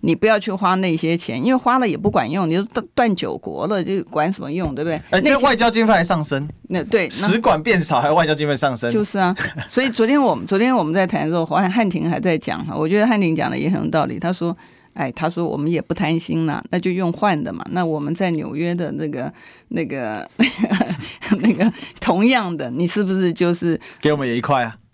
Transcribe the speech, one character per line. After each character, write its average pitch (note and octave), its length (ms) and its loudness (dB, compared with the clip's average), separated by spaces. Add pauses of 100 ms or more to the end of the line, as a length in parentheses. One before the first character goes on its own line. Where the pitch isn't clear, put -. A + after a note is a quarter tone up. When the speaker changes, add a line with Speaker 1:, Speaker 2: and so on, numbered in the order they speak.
Speaker 1:
你 E3 140 2
不 F#3 120 0
要 A3 120 4
去 G#3 120 -4
花 F#3 240 0
那 F#3 220 0
些 E3 200 0
钱， B2+ 260 -6
因 A#3 100 4
为 B3+ 40 4
花 B3+ 220 2
了 B3 100 2
也 D#3+ 80 -2
不 - 140 0
管 B2 180 0
用， F3 200 -2
你 D#3+ 60 0
就 F#3+ 100 2
断， - 200 -6 (100)
断 A3+ 220 2
九 A#2 220 -6
国 E2 300 -6
了， G3 140 -2
就 E3+ 220 -2
管 D3+ 280 -2
什 - 100 -8
么 C#3 80 -8
用， D#3+ 240 -4
对 C#3 100 -4
不 E3+ 60 -4
对？ D#3+ 60 -2 (140)
Speaker 2:
哎， F#3+ 120 4
Speaker 1:
那 - 0 -
些 C#4+ 80 4
Speaker 2:
这 C#4 80 4
外 C4 160 4
交 A#3 160 2
经 A3+ 160 2
费 A3 60 6
还 F3+ 100 6
上 E3+ 200 0
升。 D3 240 -4 (220)
Speaker 1:
那， F3+ 160 -2
对， F#3+ 240 0 (120)
那 D#3 80 2
Speaker 2:
使 G3+ 100 4
馆 G3 240 2
变 G3 180 2
少， D3+ 200 2
还 D3 100 2
外 D#3+ 160 4
交 D3+ 80 2
经 D3 140 -2
费 C#3+ 80 0
上 C3 200 0
升。 A#2 140 -2
Speaker 1:
就 G#3 140 2
是 G3+ 140 -6
啊， F#3 140 2 (360)
所 B3+ 160 -2
以 C4+ 40 0
昨 A3+ 160 2
天 C#4 160 4
我 A3+ 140 4
们， G2 100 -8
昨 G3 140 0
天 B3 160 4
我 A3 80 2
们 D#3 100 -2
在 F#3 140 2
谈 D3+ 160 -2
的 D3+ 60 0
时 E3 60 0
候， E3 120 0
汉， F3+ 240 2
汉 G#3+ 180 2
庭 E3+ 220 0
还 D#3 80 0
在 D#3+ 180 2
讲 - 300 -4
哈， - 80 -8
我 D#3 140 0
觉 G3 100 4
得 G#3+ 80 4
汉 A3+ 140 2
庭 E3 160 2
讲 - 120 0
的 - 80 -4
也 D3 140 0
很 G3 140 0
有 D3+ 40 -2
道 D3+ 180 0
理。 - 120 -6
他 F3 140 -2
说， F3 240 -4 (380)
哎， C3 180 -4
他 D#3 160 -2
说 E3+ 180 -2
我 - 100 -2
们 D3 140 0
也 E3 120 0
不 - 100 -6
贪 E3 260 0
心 D#3+ 280 -2
啦， D3+ 240 -4
那 F3+ 80 0
就 F3+ 120 -2
用 F3+ 220 0
换 F3 320 0
的 - 80 -6
嘛。 - 180 -10
那 F3+ 140 -2
我 D#3 160 -2
们 D3 140 -4
在 F3+ 160 -2
纽 D3+ 260 -4
约 E3+ 180 -2
的 E3+ 180 -4
那 D3+ 140 -6
个、 C3+ 260 -6 (360)
那 E3 160 -4
个， A2+ 440 -6 (500)
<laughs> - 600 -2
那 G#3+ 120 4
个 G3+ 180 2 (300)
同 F#3 240 2
样 A3 320 2
的， C#3 140 -6
你 C#3+ 160 0
是 G#3 180 0
不 F#3+ 80 0
是 F#3 200 2
就 F3 200 2
是 E3+ 260 0 (220)
Speaker 2:
给 D3+ 120 4
我 D3+ 40 2
们 C#3 100 -2
也 A#2+ 100 0
一 B2 40 0
块 B2+ 240 2
啊？ A2+ 120 -10 (180)